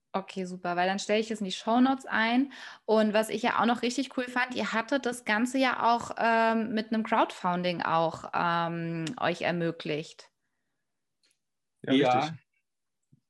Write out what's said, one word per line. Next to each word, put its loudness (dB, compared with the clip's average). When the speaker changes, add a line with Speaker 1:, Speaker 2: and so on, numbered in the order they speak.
Speaker 1:
Okay, -8
super, -6
weil 2
dann 0
stelle 0
ich -4
es -6
in -4
die -6
Shownotes 2
ein. 2
Und 4
was 2
ich -4
ja 2
auch 4
noch 2
richtig -4
cool 0
fand, -2
ihr -4
hattet 0
das -6
Ganze 2
ja 4
auch, -2
ähm, 2
mit -2
einem 0
Crowdfunding 0
auch, 0
ähm, -2
euch -2
ermöglicht. -4
Speaker 2:
Ja, -2
Speaker 3:
Ja. -
Speaker 2:
richtig. 2